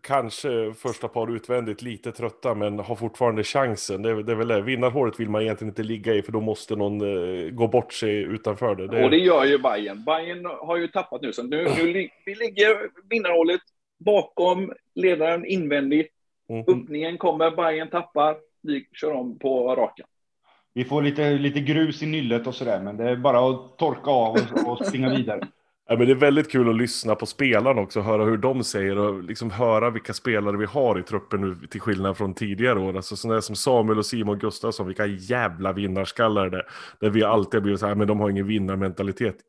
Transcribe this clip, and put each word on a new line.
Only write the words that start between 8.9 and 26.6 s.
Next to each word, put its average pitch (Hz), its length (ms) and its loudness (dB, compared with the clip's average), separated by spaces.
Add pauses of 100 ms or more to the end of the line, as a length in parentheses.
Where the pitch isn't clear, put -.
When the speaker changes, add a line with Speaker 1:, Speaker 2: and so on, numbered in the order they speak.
Speaker 2:
Och 131 60 6
det 156 80 6
gör 170 280 6
ju 139 120 6
Bayern. 104 460 -2
Bayern 170 420 -2
har 165 320 -4
ju 170 100 -2
tappat 170 340 -6
nu, 123 120 -6
så 120 100 -8
nu, 147 200 -2 (140)
nu 170 160 2
li-, 190 160 -2 (160)
vi 196 100 -8
ligger 214 540 2 (200)
vinnarhålet 175 520 2 (380)
bakom 180 760 2 (220)
ledaren 170 500 2
invändigt. 147 680 0 (380)
Speaker 1:
Mhm. 113 100 -6 (220)
Speaker 2:
Öppningen 160 360 -6
kommer, 160 340 2
Bayern 160 380 -2
tappar, 156 480 0 (240)
vi 143 320 -4
kör 156 200 -4
om 123 260 -6
på 131 360 0
raken. - 300 -2 (680)
Speaker 3:
Vi 123 100 -2
får 143 180 0
lite, 143 320 2
lite 143 260 0
grus 151 440 0
i - 20 -4
nyllet 127 420 -2
och 127 80 -6
sådär, 113 260 -2
men 101 160 -8
det 117 120 0
är 123 60 2
bara 127 340 4
att - 280 -6
torka 151 340 0
av 117 260 4 (160)
och, 117 180 0
och 120 160 -6
springa 131 280 0
vidare. 110 300 -2
Speaker 1:
<laughs> - 120 -20 (320)
Ja, 117 80 4
men 120 100 6
det 131 60 8
är - 20 8
väldigt 147 360 4
kul 123 180 4